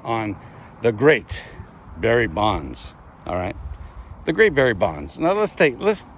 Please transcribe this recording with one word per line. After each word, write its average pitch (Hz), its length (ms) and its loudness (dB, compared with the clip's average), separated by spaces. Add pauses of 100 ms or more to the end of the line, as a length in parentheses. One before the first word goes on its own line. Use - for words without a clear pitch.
on 110 320 -2 (460)
the 117 100 4
great 120 520 2 (540)
Barry 117 300 2
Bonds, 85 680 -2 (320)
all 87 100 -6
right? 90 200 -4 (720)
The 165 80 -2
great 196 200 4
Barry 135 200 4
Bonds. 80 460 -4
Now, 165 140 0
let's 208 220 0
take, 139 240 2
let's 196 280 0 (100)